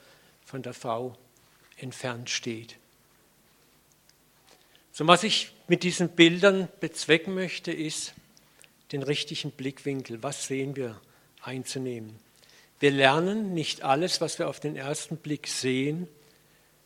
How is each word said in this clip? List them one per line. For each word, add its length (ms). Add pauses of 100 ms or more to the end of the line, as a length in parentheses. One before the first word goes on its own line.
(460)
von 160
der 120
Frau 440 (600)
entfernt 520
steht. 460 (2250)
So, 160
was 160
ich 300 (140)
mit 160
diesen 260
Bildern 580 (120)
bezwecken 540
möchte, 380
ist, 420 (800)
den 100
richtigen 500
Blickwinkel, 680
was 240
sehen 300
wir, 240 (420)
einzunehmen. 760 (600)
Wir 120
lernen, 600
nicht 300
alles, 380
was 180
wir 80
auf 120
den 160
ersten 420
Blick 300
sehen, 600 (760)